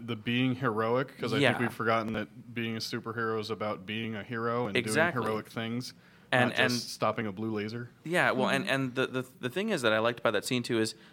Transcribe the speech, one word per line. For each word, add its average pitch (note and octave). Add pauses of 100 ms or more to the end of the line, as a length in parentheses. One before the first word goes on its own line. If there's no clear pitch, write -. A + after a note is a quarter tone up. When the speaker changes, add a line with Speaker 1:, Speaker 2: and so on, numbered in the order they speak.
Speaker 1:
the A#2
being B2
heroic, A#2+
'cause A#2+
I A2
Speaker 2:
Yeah. C3
Speaker 1:
think G#2+
we've A2+
forgotten A2+
that A2+
being A2+
a A2
superhero A2+
is G#2
about G#2
being A2
a G#2
hero A#2
and G2+
Speaker 2:
Exactly. B2+
Speaker 1:
doing G#2+
heroic G#2+
things, A#2 (380)
Speaker 2:
And, B2
Speaker 1:
not -
just -
Speaker 2:
and B2+
Speaker 1:
stopping A2+
a G#2
blue A2
laser. A2 (140)
Speaker 2:
Yeah, D#3
well, B2
and, C3+
Speaker 3:
Mm-hmm. C3
Speaker 2:
and C3+
the, C3
the, B2+ (160)
the B2+
thing G#3
is E3
that A2+
I G#2+
liked A#2
about A#2
that G2
scene, B2
too, A#2
is A2 (180)